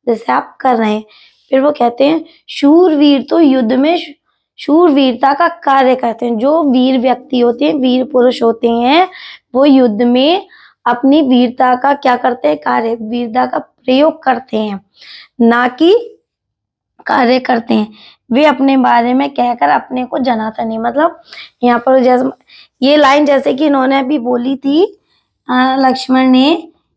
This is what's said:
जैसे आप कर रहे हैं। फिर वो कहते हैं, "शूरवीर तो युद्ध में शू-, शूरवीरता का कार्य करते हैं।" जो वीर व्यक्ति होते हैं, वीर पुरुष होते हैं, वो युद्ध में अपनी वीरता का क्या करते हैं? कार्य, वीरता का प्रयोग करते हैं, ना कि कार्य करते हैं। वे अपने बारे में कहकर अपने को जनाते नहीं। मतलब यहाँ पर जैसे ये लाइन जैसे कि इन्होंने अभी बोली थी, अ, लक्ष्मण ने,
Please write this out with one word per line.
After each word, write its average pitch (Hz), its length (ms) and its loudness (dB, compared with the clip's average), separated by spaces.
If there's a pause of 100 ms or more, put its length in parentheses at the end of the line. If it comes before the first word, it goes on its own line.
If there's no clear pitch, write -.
जैसे 233 240 -4
आप - 260 -4
कर 254 180 0
रहे 220 180 -2
हैं। 214 100 -6 (460)
फिर 262 120 0
वो 294 100 2
कहते 240 360 0
हैं, 320 180 -2 (240)
"शूरवीर 285 800 2
तो 339 100 0
युद्ध 262 340 2
में 302 240 0
शू-, - 160 -10 (440)
शूरवीरता 277 760 2
का 330 140 0
कार्य 269 480 0
करते 240 300 -6
हैं।" 233 120 -4
जो 294 260 0
वीर 262 360 0
व्यक्ति 247 400 -2
होते 240 260 0
हैं, 320 80 0
वीर 254 320 0
पुरुष 247 380 0
होते 226 260 0
हैं, 269 400 0 (460)
वो 269 100 2
युद्ध 247 360 2
में 262 460 0 (380)
अपनी 269 360 2
वीरता 254 540 0
का 277 180 -2
क्या 269 240 -2
करते 247 300 -4
हैं? 302 100 -2
कार्य, 233 380 -4
वीरता 233 500 -4
का 247 120 -8
प्रयोग 302 640 -2
करते 233 340 -4
हैं, 208 280 -6 (560)
ना 233 260 2
कि 349 520 0 (880)
कार्य 240 340 0
करते 233 340 -4
हैं। 214 200 -4 (380)
वे 285 140 2
अपने 269 320 0
बारे 240 360 0
में 277 160 -2
कहकर 247 400 -2
अपने 254 360 -4
को 254 120 -8
जनाते 226 480 -4
नहीं। 220 140 -6
मतलब 277 420 -4 (420)
यहाँ 240 160 2
पर 262 200 2
जैसे 254 260 2 (560)
ये 285 160 2
लाइन 294 280 4
जैसे 277 280 0
कि 277 120 -2
इन्होंने 269 340 0
अभी 269 200 -4
बोली 247 360 -4
थी, 285 300 0 (640)
अ, 254 300 2
लक्ष्मण 262 480 0
ने, 269 440 2 (260)